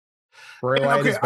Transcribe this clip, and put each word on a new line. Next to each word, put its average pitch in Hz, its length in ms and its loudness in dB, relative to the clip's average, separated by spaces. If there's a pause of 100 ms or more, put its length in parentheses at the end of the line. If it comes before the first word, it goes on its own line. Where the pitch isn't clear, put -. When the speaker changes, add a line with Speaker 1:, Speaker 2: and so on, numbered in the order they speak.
(640)
Speaker 1:
Bray 131 160 0
Speaker 2:
And, 139 80 0
Speaker 1:
Wyatt 143 140 2
Speaker 2:
okay, 143 100 0
Speaker 1:
is - 80 -2
back. - 80 -4